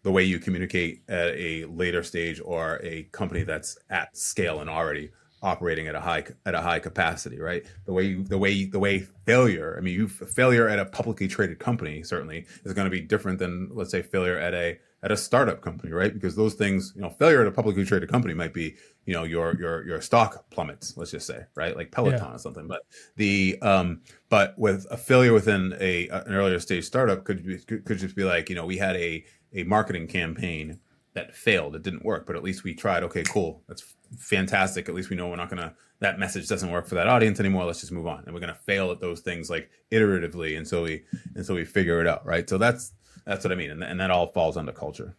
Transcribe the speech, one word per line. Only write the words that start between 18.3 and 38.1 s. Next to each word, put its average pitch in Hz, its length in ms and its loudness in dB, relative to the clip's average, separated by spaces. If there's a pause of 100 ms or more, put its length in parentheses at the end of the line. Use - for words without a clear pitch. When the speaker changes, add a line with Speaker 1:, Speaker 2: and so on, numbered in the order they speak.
Speaker 1:
might 80 200 -4
be, 80 220 -6 (300)
you 95 80 -2
know, 82 100 -2
your, 82 340 0
your, 82 280 -4
your 80 160 -6
stock - 480 2
plummets, - 480 -8
let's - 140 -8
just 73 140 -10
say, 64 200 -10 (100)
right? 82 200 -4
Like 82 160 -10
Peloton 127 280 2
Speaker 2:
Yeah. 65 160 -8
Speaker 1:
or - 20 -14
something. - 300 -12
But 87 140 -8 (340)
the, 98 460 4
um, 92 400 2 (260)
but 101 320 4
with 98 320 2
a 120 60 -6
failure 127 340 8
within 98 480 6
a, 90 300 0
an 95 240 -6
earlier 98 260 4
stage 87 240 -2
startup 107 400 2
could 90 220 -4
be, 92 140 -6
could, 107 260 -8
could 104 120 -2
just 92 180 -6
be 98 100 0
like, 85 240 0
you 92 60 -6
know, 85 100 -6
we 92 120 -4
had 95 200 0
a, 85 260 -4 (300)
a 95 100 -6
marketing 92 440 0
campaign 82 720 -4 (340)
that 82 200 -10
failed. 80 420 2
It 78 60 -10
didn't 87 240 -6
work, 80 220 -2
but 87 80 -6
at - 80 -8
least 92 220 -6
we 87 100 -6
tried. 90 280 0
Okay, 85 200 -4
cool. 82 440 -2
That's - 280 -18 (220)
fantastic. 95 680 0
At 87 60 -6
least 92 160 -8
we 98 60 -4
know 90 120 -6
we're 87 100 -8
not 87 120 -8
gonna, 85 240 -8 (280)
that 95 180 0
message 92 280 -4
doesn't 92 220 -2
work 87 160 -2
for - 100 -6
that 90 120 2
audience 113 320 6
anymore. 95 260 2
Let's 85 140 -4
just - 120 -12
move 85 140 -6
on. 71 200 -8